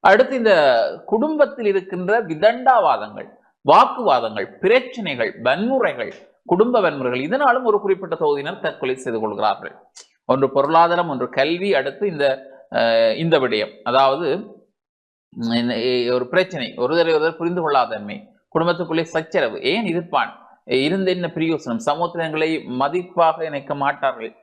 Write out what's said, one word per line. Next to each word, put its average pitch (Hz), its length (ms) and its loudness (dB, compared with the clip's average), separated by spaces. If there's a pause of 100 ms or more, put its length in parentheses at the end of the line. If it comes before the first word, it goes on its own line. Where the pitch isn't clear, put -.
அடுத்து 254 360 4
இந்த 220 180 4 (520)
குடும்பத்தில் 277 600 0
இருக்கின்ற 190 540 -2
விதண்டாவாதங்கள், 180 1080 0 (440)
வாக்குவாதங்கள், 120 760 4 (140)
பிரச்சனைகள், 180 840 0
வன்முறைகள், 165 680 0 (320)
குடும்ப 220 360 2
வன்முறைகள், 135 400 0
இதனாலும் 254 440 0
ஒரு 208 160 2
குறிப்பிட்ட 190 360 -4
தொகுதியினர் 147 440 -4
தற்கொலை 139 340 -4
செய்து 120 260 -6
கொள்கிறார்கள். 104 540 -4 (500)
ஒன்று 131 280 0
பொருளாதாரம், 165 560 4
ஒன்று 123 200 -6
கல்வி, 175 460 0
அடுத்து 139 360 -2
இந்த, 139 320 -2 (280)
அஹ், 113 460 2
இந்த 160 220 2
விடயம், 113 320 0 (140)
அதாவது, 135 520 2 (1000)
உம், 117 160 -4
இந்த, 120 220 -2
எ-, 120 380 -2
ஒரு 123 160 -2
பிரச்சனை, 175 480 -4
ஒருவரை 165 380 0
ஒருவர் 160 220 0
புரிந்து 170 240 -4
கொள்ளாதன்மை, 113 560 -2 (320)
குடும்பத்துக்குள்ளே 165 540 -2
சச்சரவு, 160 600 -2
ஏன் 196 220 -2
இருப்பான், 165 480 -2 (320)
இருந்த 165 460 0
என்ன 180 240 -4
பிரயோசனம், 156 460 -4 (100)
சமுத்திரங்களை 160 720 -4 (140)
மதிப்பாக 165 600 0
நினைக்க 147 360 -8
மாட்டார்கள் 139 680 -4